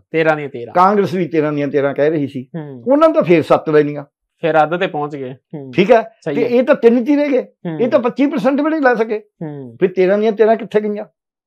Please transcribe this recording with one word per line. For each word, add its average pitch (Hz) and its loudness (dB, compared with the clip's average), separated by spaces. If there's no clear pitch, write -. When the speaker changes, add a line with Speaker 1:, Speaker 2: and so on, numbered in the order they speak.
Speaker 1:
ਤੇਰਾਂ 160 0
ਦੀਆਂ 147 -10
ਤੇਰਾਂ। 120 -12
Speaker 2:
ਕਾਂਗਰਸ 196 2
ਵੀ 180 -2
ਤੇਰਾਂ 151 -2
ਦੀਆਂ 143 -2
ਤੇਰਾਂ 139 -2
ਕਹਿ 139 0
ਰਹੀ 151 -2
ਸੀ। 127 -12
Speaker 1:
ਹੂੰ। 139 -14
Speaker 2:
ਉਹਨਾਂ 302 4
ਤਾਂ 311 0
ਫੇਰ 165 4
ਸੱਤ 156 0
ਲੈ 151 4
ਲਈਆਂ। 147 -8
Speaker 1:
ਫੇਰ 156 2
ਅੱਧ 160 -2
ਤੇ 185 -2
ਪਹੁੰਚ 147 -8
ਗਏ। 131 -10
ਹੂੰ। 135 -16
Speaker 2:
ਠੀਕ 185 2
ਹੈ? 226 6
Speaker 1:
ਸਹੀ 147 -6
Speaker 2:
ਤੇ - 0
Speaker 1:
ਹੈ। - 0
Speaker 2:
ਇਹ 240 2
ਤਾਂ 285 2
ਤਿੰਨ 233 2
ਚੀਰੇ 285 2
ਗਏ। 240 0
Speaker 1:
ਹੂੰ। 160 -8
Speaker 2:
ਇਹ 240 0
ਤਾਂ 285 2
ਪੱਚੀ 247 0
ਪਰਸੈਂਟ 277 0
ਵੀ 302 0
ਨਹੀਂ 311 -2
ਲੈ 254 2
ਸਕੇ। 220 -4
Speaker 1:
ਹੂੰ। 143 -14
Speaker 2:
ਫਿਰ 185 0
ਤੇਰਾਂ 185 2
ਦੀਆਂ 220 0
ਤੇਰਾਂ 220 2
ਕਿੱਥੇ 214 -4
ਗਈਆਂ? 208 -6